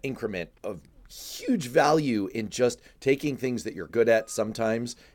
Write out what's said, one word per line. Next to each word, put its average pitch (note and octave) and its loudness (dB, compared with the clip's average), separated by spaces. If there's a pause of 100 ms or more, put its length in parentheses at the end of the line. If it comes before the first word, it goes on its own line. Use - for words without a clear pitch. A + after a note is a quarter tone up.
increment G#2 -6 (140)
of F#2 -10 (280)
huge - -4
value C#3 4
in A2 -4
just B2 0 (180)
taking C#3 0
things B2 -4
that G#2+ -8
you're F2 -10
good A2+ 4
at A2 4
sometimes A2+ -2 (180)